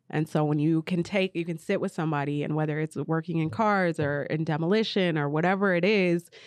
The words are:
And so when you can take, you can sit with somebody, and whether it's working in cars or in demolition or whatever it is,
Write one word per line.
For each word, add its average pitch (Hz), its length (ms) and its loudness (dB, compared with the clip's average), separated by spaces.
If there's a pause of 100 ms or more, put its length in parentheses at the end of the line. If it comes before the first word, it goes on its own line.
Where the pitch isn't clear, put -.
(100)
And 156 180 -2
so 151 160 0
when 151 140 0
you 160 240 2
can 175 200 -2
take, 190 320 -2
you 170 120 -4
can 170 120 -6
sit 196 220 -2
with 190 120 -4
somebody, 147 520 -2
and 147 100 -4
whether 151 240 -2
it's 156 180 -4
working 160 420 -2
in 156 100 0
cars 190 500 0
or 143 260 -2
in 156 200 -2
demolition 170 720 2
or 143 140 0
whatever 180 440 2
it 170 100 2
is, 180 440 2 (180)